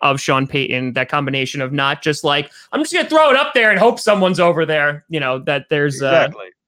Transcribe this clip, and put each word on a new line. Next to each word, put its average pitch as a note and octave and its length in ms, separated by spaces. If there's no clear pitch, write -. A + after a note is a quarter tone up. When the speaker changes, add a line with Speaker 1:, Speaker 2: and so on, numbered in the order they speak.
Speaker 1:
of C#3 180
Sean C3+ 280
Payton, B2+ 460
that B2+ 160
combination C#3 520
of C3 120
not C#3+ 280
just D3+ 220
like, C#3+ 280
"I'm C#4 100
just D#4+ 120
gonna E4 140
throw D#4 220
it C4 80
up C#4+ 160
there A3+ 160
and G3 100
hope A#3+ 200
someone's F#3 400
over E3 260
there," D3 440
you D#3+ 100
know, C3 200
that C#3+ 300
there's, D3 320
uh, C3 240
Speaker 2:
Exactly. G2+ 220